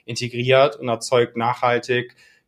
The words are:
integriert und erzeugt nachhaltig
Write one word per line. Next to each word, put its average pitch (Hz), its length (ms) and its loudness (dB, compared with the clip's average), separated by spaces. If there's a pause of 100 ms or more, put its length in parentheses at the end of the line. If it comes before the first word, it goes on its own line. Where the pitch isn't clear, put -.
integriert 123 720 2
und 127 120 -8
erzeugt 120 480 0
nachhaltig 120 800 -2 (320)